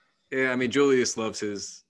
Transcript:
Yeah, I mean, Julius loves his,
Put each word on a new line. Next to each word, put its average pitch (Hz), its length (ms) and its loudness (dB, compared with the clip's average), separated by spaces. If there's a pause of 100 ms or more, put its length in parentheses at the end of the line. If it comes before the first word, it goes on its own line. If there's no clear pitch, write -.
(300)
Yeah, 131 220 0
I 123 40 -2
mean, 127 140 0
Julius 131 460 4
loves 110 240 -4
his, 101 500 -8